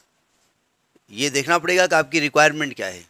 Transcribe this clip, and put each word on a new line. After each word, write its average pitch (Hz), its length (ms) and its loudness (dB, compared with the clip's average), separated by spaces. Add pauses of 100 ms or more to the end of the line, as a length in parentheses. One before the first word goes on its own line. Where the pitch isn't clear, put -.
(1120)
ये 117 200 -4
देखना 139 280 0
पड़ेगा 180 280 0
कि 175 80 0
आपकी 156 260 0
requirement 147 560 2
क्या 104 100 -6
है। 90 240 -12